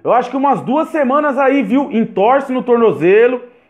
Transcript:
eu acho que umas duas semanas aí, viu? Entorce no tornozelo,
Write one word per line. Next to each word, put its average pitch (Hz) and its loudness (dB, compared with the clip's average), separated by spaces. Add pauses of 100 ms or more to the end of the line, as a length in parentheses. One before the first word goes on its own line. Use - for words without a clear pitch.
eu - 0
acho 247 0
que 277 -6
umas 262 0
duas 302 -2
semanas 285 -2
aí, 277 2
viu? 262 -2
Entorce 226 0
no 254 -4
tornozelo, 226 2 (280)